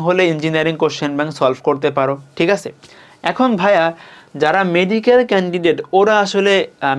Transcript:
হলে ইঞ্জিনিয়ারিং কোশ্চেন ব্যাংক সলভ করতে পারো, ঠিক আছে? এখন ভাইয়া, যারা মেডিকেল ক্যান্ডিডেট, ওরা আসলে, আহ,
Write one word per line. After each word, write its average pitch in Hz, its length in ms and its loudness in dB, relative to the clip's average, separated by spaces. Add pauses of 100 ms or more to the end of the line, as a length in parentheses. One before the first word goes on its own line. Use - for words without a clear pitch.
হলে 180 160 2 (100)
ইঞ্জিনিয়ারিং 156 500 -2
কোশ্চেন 147 340 -2
ব্যাংক 151 140 -2 (100)
সলভ 131 180 0 (100)
করতে 143 200 0 (100)
পারো, 135 160 0 (220)
ঠিক 170 200 0
আছে? 196 120 -8 (640)
এখন 254 180 0 (120)
ভাইয়া, 185 240 2 (580)
যারা 160 180 2 (160)
মেডিকেল 220 440 2 (100)
ক্যান্ডিডেট, 175 480 0 (200)
ওরা 208 160 4 (100)
আসলে, 196 300 0 (120)
আহ, 139 320 -4